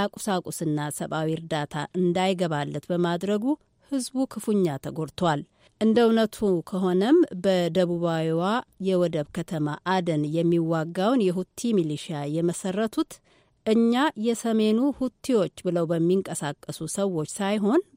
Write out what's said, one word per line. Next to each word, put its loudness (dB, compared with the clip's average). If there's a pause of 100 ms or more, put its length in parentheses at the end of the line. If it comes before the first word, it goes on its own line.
ቁሳቁስና -4 (120)
ሰብአዊ -4
እርዳታ -6 (200)
እንዳይገባለት 0
በማድረጉ 0 (460)
ሕዝቡ -6 (120)
ክፉኛ 0 (140)
ተጎድቷል። -2 (400)
እንደ 4
እውነቱ 4 (280)
ከሆነም 2 (200)
በደቡባዊዋ 0 (380)
የወደብ 0
ከተማ -4 (200)
አደን 0 (100)
የሚዋጋውን 2
የሁቲ -2 (140)
ሚሊሺያ -2 (120)
የመሰረቱት -2 (540)
እኛ 4 (260)
የሰሜኑ 2 (140)
ሁቲዎች -2
ብለው 0
በሚንቀሳቀሱ -2 (100)
ሰዎች -4
ሳይሆን 0 (160)